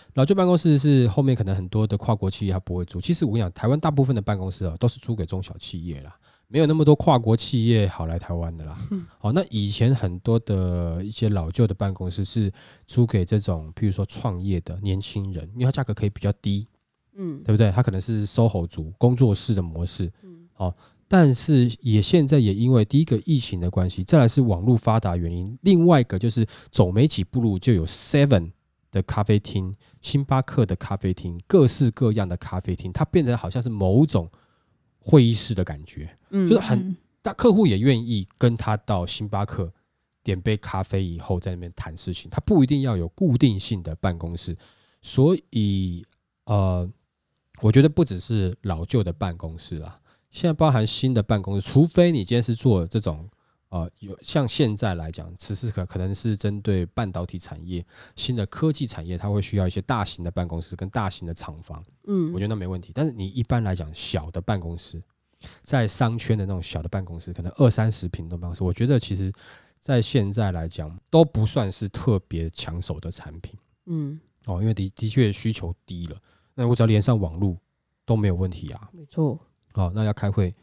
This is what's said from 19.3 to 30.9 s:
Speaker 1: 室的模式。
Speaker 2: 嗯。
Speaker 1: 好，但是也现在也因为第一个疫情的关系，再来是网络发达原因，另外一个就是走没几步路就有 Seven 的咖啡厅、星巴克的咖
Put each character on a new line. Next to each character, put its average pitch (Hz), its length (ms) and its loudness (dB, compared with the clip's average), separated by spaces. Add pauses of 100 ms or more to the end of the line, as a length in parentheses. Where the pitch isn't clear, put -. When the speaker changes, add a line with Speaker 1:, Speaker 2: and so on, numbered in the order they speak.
Speaker 1:
室 - 200 -2
的 95 80 0
模 82 240 -6
式。 87 260 -6 (100)
Speaker 2:
嗯。 - 300 -20
Speaker 1:
好， 90 240 -4 (320)
但 160 260 6
是 123 460 4
也 107 220 4
现 156 260 4
在 147 100 6
也 107 140 4
因 113 180 2
为 120 140 6
第 139 140 2
一 160 60 4
个 117 200 0
疫 156 140 2
情 107 200 -4
的 87 120 -2
关 90 180 0
系， 90 160 -6
再 160 140 4
来 123 100 6
是 135 140 2
网 104 180 2
络 117 160 4
发 110 240 0
达 92 160 -2
原 85 160 -2
因， 92 300 -6
另 175 240 6
外 160 160 8
一 - 20 0
个 95 140 -2
就 113 100 0
是 113 180 2 (240)
走 92 220 4
没 117 160 4
几 95 160 -2
步 123 160 -2
路 107 180 2
就 120 140 2
有 82 140 2
Seven 120 640 2 (420)
的 95 100 0
咖 - 200 -4
啡 104 160 4
厅、 95 340 -4 (280)
星 143 240 -2
巴 131 180 2
克 - 240 0
的 92 80 -4
咖 - 220 -6